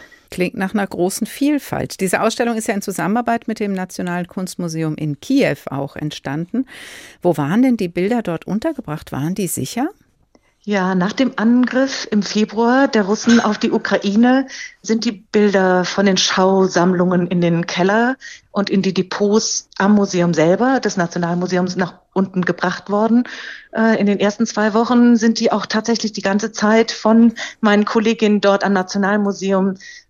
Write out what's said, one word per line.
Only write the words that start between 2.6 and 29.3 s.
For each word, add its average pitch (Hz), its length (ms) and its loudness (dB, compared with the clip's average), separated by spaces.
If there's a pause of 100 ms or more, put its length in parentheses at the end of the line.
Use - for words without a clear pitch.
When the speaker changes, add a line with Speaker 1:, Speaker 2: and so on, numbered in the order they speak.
Speaker 1:
ja 208 80 -2
in 196 80 -6
Zusammenarbeit 233 640 -2
mit 220 120 -6
dem 202 140 -4
Nationalen 180 540 -6
Kunstmuseum 160 680 -6
in 151 240 -6
Kiew 190 380 0 (140)
auch 139 240 -8
entstanden. 151 720 -6 (560)
Wo 175 140 2
waren 170 260 0
denn 262 120 2
die 185 140 -4
Bilder 202 320 -2
dort 170 240 -6
untergebracht? 220 640 -6
Waren 147 220 -4
die 190 140 -4
sicher? 233 420 -6 (760)
Speaker 2:
Ja, 190 300 0
nach 185 200 0
dem 262 240 0
Angriff 247 720 0
im 208 100 2
Februar 233 680 2
der 226 140 2
Russen 220 360 4
auf 214 180 0
die - 140 -2
Ukraine 226 720 2 (380)
sind 220 220 -2
die 233 80 -2
Bilder 190 720 2
von 196 200 0
den 190 120 4
Schausammlungen 185 1120 2
in 180 120 0
den 170 260 2
Keller 214 520 0 (340)
und 202 180 -2
in 196 120 0
die 185 120 0
Depots 202 840 -2
am 202 180 4
Museum 180 380 2
selber, 196 480 2
des 202 160 -4
Nationalmuseums, 180 800 -2
nach 180 160 -2 (200)
unten 190 300 -2
gebracht 180 460 -4
worden, 220 340 2 (500)
äh, 220 260 2
in 202 60 2
den 202 140 2
ersten 208 260 0
zwei 214 280 0
Wochen 240 420 4
sind 226 240 2
die 226 120 0
auch 202 140 -2
tatsächlich 220 460 -2
die 202 100 -10
ganze 208 300 -2
Zeit 220 400 2
von 226 420 4 (280)
meinen 208 240 4
Kolleginnen 220 560 2
dort 202 220 2
am 196 100 2
Nationalmuseum 190 1040 0 (340)